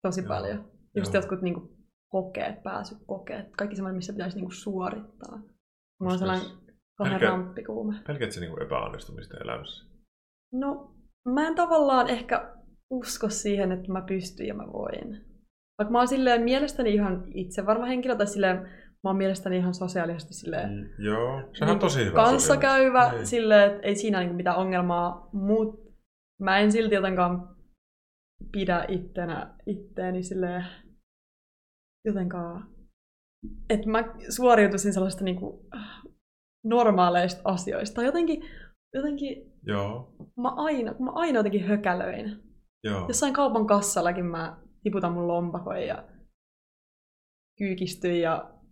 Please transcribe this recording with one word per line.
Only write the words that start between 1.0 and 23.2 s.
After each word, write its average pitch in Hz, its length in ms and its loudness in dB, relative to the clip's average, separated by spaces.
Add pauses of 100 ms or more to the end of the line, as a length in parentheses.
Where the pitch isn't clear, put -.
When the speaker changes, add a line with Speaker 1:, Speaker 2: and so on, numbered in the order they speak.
Speaker 2:
Joo. 196 80 4
Speaker 1:
jotkut 185 200 -6
niinku - 360 -6 (340)
kokeet, 190 520 -6
pääsykokeet. 196 840 -10 (120)
Kaikki 208 180 -4
semmoinen, 190 220 -6
missä 190 160 -8
pitäisi 185 240 -6
niinku 180 140 -8
suorittaa. - 880 -8
Mulla - 100 -18 (520)
on 185 60 -4
Speaker 2:
Musta 185 140 0
Speaker 1:
sellainen 185 280 -2
Speaker 2:
jos - 100 -18 (400)
Speaker 1:
kahden 190 220 0
Speaker 2:
pelkää-, 202 180 4
Speaker 1:
ramppikuume. 110 560 -6 (140)
Speaker 2:
pelkäätkö 127 240 -4
sä - 100 -10
niinku 82 220 -8
epäonnistumista - 800 -8
elämässä? - 420 -10 (680)
Speaker 1:
No, 277 420 -6 (380)
mä 294 140 2
en 320 80 -2
tavallaan 294 540 4
ehkä - 460 -2 (340)
usko 233 400 -4
siihen, 202 420 0
että 185 200 -6
mä 185 100 -4
pystyn 185 460 -6
ja 202 60 -6
mä - 140 -10
voin. - 580 -10 (520)
Vaikka 208 140 0
mä 240 60 4
oon - 100 4
silleen 254 360 4
mielestäni 254 500 2
ihan 190 300 2 (100)
itsevarma 196 520 -2
henkilö, 247 300 0
tai 202 120 2
silleen 190 300 2 (460)
mä 190 60 -2
oon 190 80 0
mielestäni 190 400 0
ihan 180 160 2
sosiaalisesti 170 600 -4
silleen - 360 -6
Speaker 2:
Mm, 101 200 -8 (160)
joo, 113 240 0 (240)
sehän - 80 -6
on 151 60 4
Speaker 1:
niinku 196 180 4
Speaker 2:
tosi 139 200 2
hyvä 107 100 0
Speaker 1:
kanssakäyvä, 262 840 6
Speaker 2:
sosiaalisesti. 240 180 6
Niin. 220 100 -4